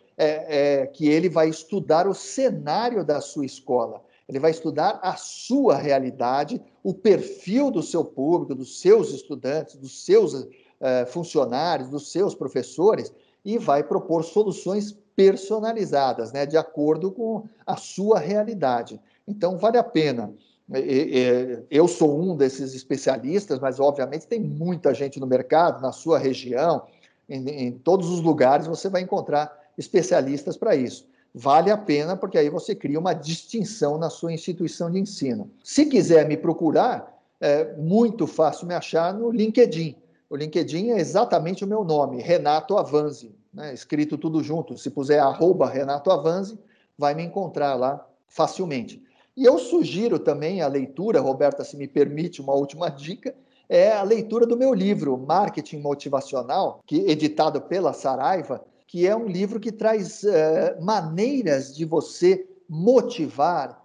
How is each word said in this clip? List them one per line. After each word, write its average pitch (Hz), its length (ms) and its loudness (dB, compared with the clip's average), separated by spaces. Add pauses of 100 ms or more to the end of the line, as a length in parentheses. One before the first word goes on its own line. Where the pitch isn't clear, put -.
(160)
É, 151 680 2
é 131 60 -4
que 156 200 -2
ele 165 200 4
vai 160 200 2
estudar 160 600 0
o 190 60 0
cenário 196 880 -2
da 147 160 0
sua 139 260 -8
escola, 117 560 -4 (260)
ele 131 100 -6
vai 160 140 4
estudar 160 500 -2
a 185 140 -4
sua 240 600 0
realidade, 135 880 0 (200)
o 190 120 -4
perfil 220 760 2
do 170 120 -2
seu 160 220 -2
público, 139 500 -2
dos 127 260 -14
seus 190 320 4
estudantes, 139 640 -6
dos 131 280 -18
seus, 165 440 2 (320)
é, 127 240 0
funcionários, 143 840 -2
dos 143 200 -10
seus 175 240 -2
professores, 151 800 -2 (320)
e 220 140 -2
vai 147 260 2
propor 165 400 -2
soluções 208 720 -2 (180)
personalizadas, 185 1160 2
né, 139 140 -4
de 156 100 2
acordo 156 560 0
com 226 320 -6 (220)
a 180 100 -4
sua 208 420 2
realidade. 175 800 -2 (300)
Então, 180 300 -2
vale 226 180 4
a 233 80 6
pena. 127 480 0 (400)
E, 131 60 -4
e, 127 920 2
eu 151 160 6
sou 151 320 2
um 180 160 -2
desses 131 400 0
especialistas, 135 840 -2
mas, 131 200 -4
obviamente, 139 480 0
tem 233 140 -4
muita 151 540 -2
gente 139 260 -6
no 135 60 -6
mercado, 127 560 2
na 127 100 -4
sua 160 260 2
região, 131 680 0 (440)
em, 131 180 -8 (200)
em 123 60 -4
todos 170 360 2
os 175 140 -2
lugares 147 440 4
você 165 220 -6
vai 185 140 -2
encontrar 151 500 -2 (240)
especialistas 156 800 0
pra 220 180 2
isso. 127 320 -2 (280)
Vale 147 360 4
a 208 60 4
pena, 165 400 -2
porque 185 220 -2
aí 147 100 4
você 170 280 -6
cria 143 220 -4
uma 175 140 0
distinção 156 840 -4
na 165 100 -2
sua 165 240 -8
instituição 165 580 -6
de 185 100 -2
ensino. 120 500 -6 (140)
Se 294 220 2
quiser 175 420 6
me 151 80 0
procurar, 165 840 0 (200)
é 147 340 2
muito 175 520 2
fácil 156 400 0
me 175 80 -6
achar 165 380 0
no 233 180 -4
LinkedIn. 202 640 2 (340)
O 147 60 -8
LinkedIn 156 540 -2
é 220 80 2
exatamente 175 680 0
o - 20 -4
meu 214 180 -2
nome, 139 380 0
Renato 156 560 2
Avanzi, 135 560 -2 (180)
né? 147 220 -14
Escrito 151 420 -4
tudo 156 260 -2
junto. 135 360 -6
Se 135 120 -8
puser 147 300 2
arroba 151 480 4
Renato 139 420 -2
Avanzi, 185 480 0 (380)
vai 147 180 0
me 165 100 -6
encontrar 151 500 -4
lá 127 320 -2 (220)
facilmente. 156 720 -4 (340)
E 262 80 2
eu 277 140 8
sugiro 220 600 0
também 156 440 -2
a 143 60 0
leitura, 143 520 0
Roberta, 135 440 0
se - 120 -18
me 139 120 -12
permite 147 520 -2
uma 139 140 -2
última 147 340 -2
dica, 151 460 -10 (340)
é 185 240 6
a 202 120 0
leitura 220 420 2
do 233 100 2
meu 262 160 4
livro, 185 460 0
Marketing 156 640 -2
Motivacional, 139 1080 -4
que, 156 140 -2 (100)
editado 151 500 0
pela 170 320 -2
Saraiva, 139 720 -4 (220)
que 175 200 0
é 208 100 2
um 226 100 -4
livro 196 320 -4
que 214 140 -6
traz, 214 520 -2
eh, 160 560 2
maneiras 170 920 -2
de 160 100 -6
você 175 640 0 (220)
motivar, 160 1160 0